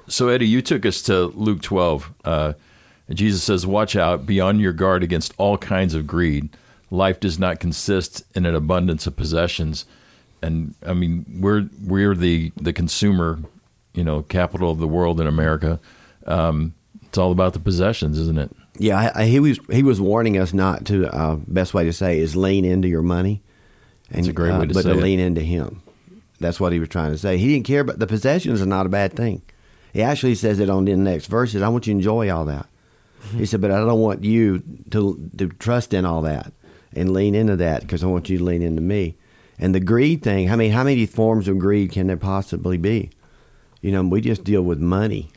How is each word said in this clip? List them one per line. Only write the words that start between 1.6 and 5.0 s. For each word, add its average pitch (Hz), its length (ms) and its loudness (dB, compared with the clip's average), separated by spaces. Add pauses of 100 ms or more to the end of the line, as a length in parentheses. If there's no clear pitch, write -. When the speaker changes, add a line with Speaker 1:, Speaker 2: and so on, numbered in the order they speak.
Speaker 1:
twelve. 82 500 -2 (120)
Uh, 78 280 -2 (580)
Jesus 95 320 0
says, 90 240 0
"Watch 104 300 0
out, 85 300 0
be 98 140 2
on 101 200 4
your 95 140 2
guard 90 280 2